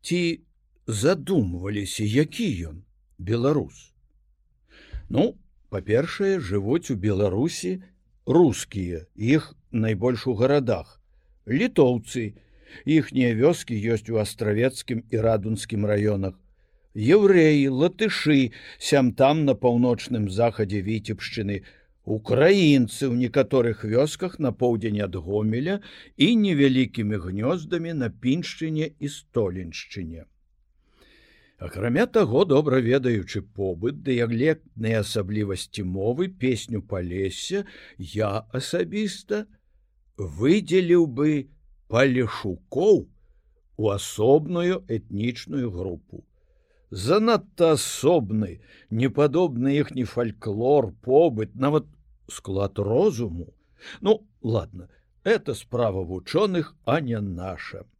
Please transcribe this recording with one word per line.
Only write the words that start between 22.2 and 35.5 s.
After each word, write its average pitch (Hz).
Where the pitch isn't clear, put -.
ў 120
некаторых 123
вёсках 147
на 135
поўдзень 107
ад 90
Гомеля 107
і 214
невялікімі 131
гнёздамі 156
на 123
Піншчыне 160
і 147
Століншчыне. 90
Акрамя 120
таго, 147
добра 135
ведаючы 117
побыт, 101
дыялектныя 117
асаблівасці 101